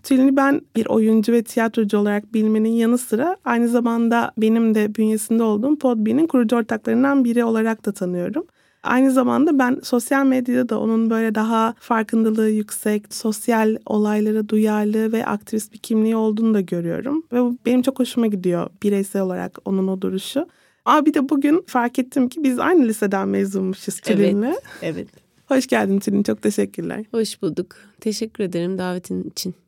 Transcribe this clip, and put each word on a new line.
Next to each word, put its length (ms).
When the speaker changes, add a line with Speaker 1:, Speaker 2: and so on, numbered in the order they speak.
Speaker 1:
Tülin'i 340
ben 240
bir 100
oyuncu 480
ve 100
tiyatrocu 540
olarak 360
bilmenin 380
yanı 260
sıra 480
aynı 220
zamanda 720
benim 380
de 200
bünyesinde 480
olduğum 340
Podbean'in 500
kurucu 280
ortaklarından 720
biri 180
olarak 420
da 60
tanıyorum. 540
Aynı 280
zamanda 480
ben 240
sosyal 420
medyada 440
da 100
onun 300
böyle 260
daha 440
farkındalığı 680
yüksek, 640
sosyal 720
olaylara 640
duyarlı 640
ve 140
aktivist 480
bir 40
kimliği 380
olduğunu 380
da 80
görüyorum. 640
Ve 80
bu 240
benim 160
çok 180
hoşuma 280
gidiyor 420
bireysel 380
olarak 440
onun 220
o 140
duruşu. 460
Aa, 200
bir 80
de 160
bugün 380
fark 320
ettim 300
ki 140
biz 160
aynı 280
liseden 400
mezunmuşuz 720
Tülin'le. 440
Speaker 2:
Evet, 140
evet. 260
Speaker 1:
Hoş 200
geldin 320
Tülin, 240
çok 180
teşekkürler. 680
Speaker 2:
Hoş 300
bulduk. 260
Teşekkür 440
ederim 340
davetin 520
için. 260